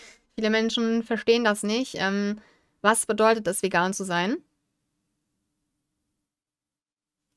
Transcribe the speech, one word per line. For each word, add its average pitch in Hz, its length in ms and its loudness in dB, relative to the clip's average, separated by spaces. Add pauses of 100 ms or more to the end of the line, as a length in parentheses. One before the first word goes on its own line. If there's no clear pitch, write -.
(360)
Viele 214 140 -2
Menschen 226 520 0
verstehen 233 420 2
das 208 200 0
nicht. 220 340 -4
Ähm, 202 400 -2 (440)
was 214 240 2
bedeutet 220 420 2
es, 196 140 -2
vegan 185 320 0
zu 196 100 -8
sein? 185 320 -2 (3000)